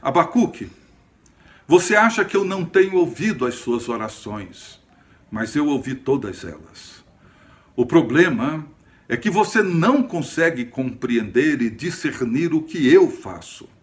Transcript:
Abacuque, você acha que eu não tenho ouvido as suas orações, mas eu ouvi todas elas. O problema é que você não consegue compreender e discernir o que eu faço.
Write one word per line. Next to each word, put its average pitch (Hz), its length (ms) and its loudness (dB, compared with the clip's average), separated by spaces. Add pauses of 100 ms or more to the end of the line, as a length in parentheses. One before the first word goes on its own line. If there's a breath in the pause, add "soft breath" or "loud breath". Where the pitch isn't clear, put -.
Abacuque, 165 680 0 (960 soft breath)
você 175 280 4
acha 214 300 4
que 202 100 -6
eu 196 80 2
não 190 220 -4
tenho 190 300 2
ouvido 175 500 0
as 120 80 -2
suas 120 340 -4
orações, 107 920 -10 (480 soft breath)
mas 110 260 -6
eu 147 120 2
ouvi 135 260 -2
todas 135 500 -4
elas. - 640 -18 (720 soft breath)
O 123 100 2
problema 151 840 2 (400 soft breath)
é 117 80 -4
que - 140 -2
você 208 320 0
não 190 400 2
consegue 165 640 -2
compreender 123 960 -2
e 120 80 0
discernir 139 840 -4
o 156 120 0
que 147 280 0
eu 180 200 8
faço. - 580 -16 (140)